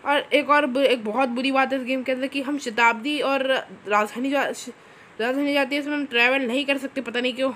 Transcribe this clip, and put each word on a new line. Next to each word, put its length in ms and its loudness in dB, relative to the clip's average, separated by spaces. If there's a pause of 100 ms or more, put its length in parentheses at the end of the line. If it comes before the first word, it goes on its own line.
और 140 2
एक 320 2
और 160 4
बु-, 160 0
एक 220 2
बहुत 240 0
बुरी 240 -2
बात 200 2
है 60 0
इस 60 -4
game 180 -2
के 100 -2
अंदर 140 -2
कि 160 -4
हम 160 -4
शताब्दी 640 0
और 260 0 (420)
राजधानी 420 0
जा-, 220 0
श-, 200 -12 (480)
राजधानी 340 0
जाती 200 0
है, 60 0
इसमें 140 -4
हम 120 -2
travel 360 2
नहीं 240 0
कर 120 0
सकते। 220 -6
पता 200 -4
नहीं 140 -2
क्यों, 220 0